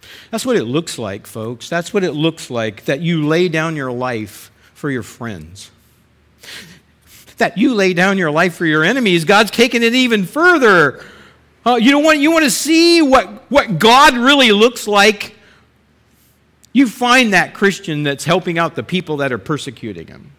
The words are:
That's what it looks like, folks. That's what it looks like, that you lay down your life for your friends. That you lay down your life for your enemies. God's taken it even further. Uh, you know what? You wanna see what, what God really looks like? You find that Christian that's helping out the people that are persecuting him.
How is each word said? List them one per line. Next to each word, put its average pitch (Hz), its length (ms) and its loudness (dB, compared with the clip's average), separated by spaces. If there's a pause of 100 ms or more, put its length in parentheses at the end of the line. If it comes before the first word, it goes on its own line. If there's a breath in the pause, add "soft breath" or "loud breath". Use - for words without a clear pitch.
(300 loud breath)
That's 220 160 -8
what 254 100 0
it 139 100 -2
looks 147 340 -6
like, 104 260 -10
folks. 117 440 -12
That's 170 220 -6
what 202 120 -2
it 160 80 -4
looks 156 400 -6
like, 110 340 -6
that 147 160 -4
you 165 240 -2
lay 170 240 0
down 160 260 -4
your 135 160 -8
life 120 600 -8 (240 soft breath)
for 147 160 -8
your 127 100 -6
friends. 95 720 -16 (1700 loud breath)
That 196 200 -2
you 254 160 2
lay 190 220 0
down 190 240 0
your 170 100 0
life 170 240 0
for 175 140 -4
your 156 160 2
enemies. 185 420 0
God's 202 240 2
taken 240 320 0
it 233 140 0
even 233 280 0
further. 226 800 2 (640 loud breath)
Uh, 240 160 0
you 240 100 4
know 285 60 4
what? 311 220 2
You 285 100 2
wanna 311 220 2
see 330 500 2
what, 262 480 0
what 226 300 0
God 254 360 6
really 247 360 4
looks 220 360 2
like? 208 480 2 (1400 soft breath)
You 262 140 4
find 240 460 0
that 160 220 0
Christian 165 480 -2
that's 139 200 -4
helping 175 360 -2
out 165 160 -4
the 127 80 -8
people 160 340 -6
that 139 140 -4
are 117 80 -6
persecuting 113 680 -10
him. - 340 -20